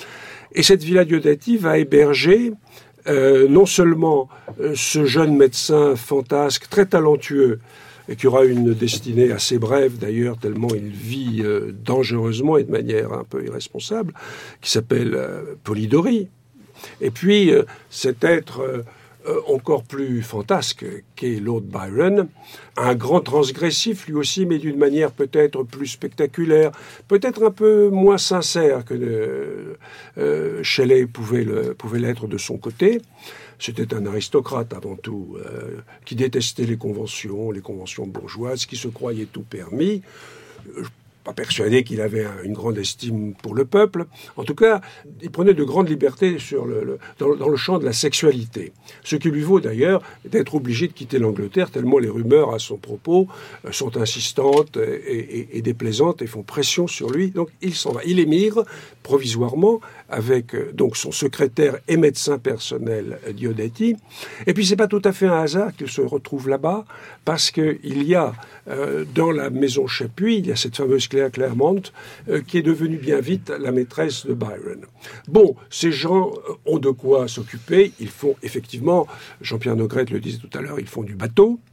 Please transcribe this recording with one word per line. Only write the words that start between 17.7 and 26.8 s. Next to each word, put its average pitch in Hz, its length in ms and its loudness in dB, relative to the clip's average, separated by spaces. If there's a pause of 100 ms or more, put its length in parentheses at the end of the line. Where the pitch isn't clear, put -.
cet 127 360 -4
être, 160 340 0
euh, 131 220 -6 (440)
euh, 151 220 -2
encore 135 360 0
plus 131 380 -4
fantasque 101 640 -4 (300)
qu'est 120 240 -4
Lord 113 220 -4
Byron, 104 680 0 (480)
un 123 200 2
grand 127 260 2
transgressif 147 840 0
lui 156 80 -6
aussi, 147 300 -2
mais 165 120 0
d'une 147 200 -4
manière 143 360 2
peut-être 143 500 0
plus 131 240 -10
spectaculaire, 156 840 0 (360)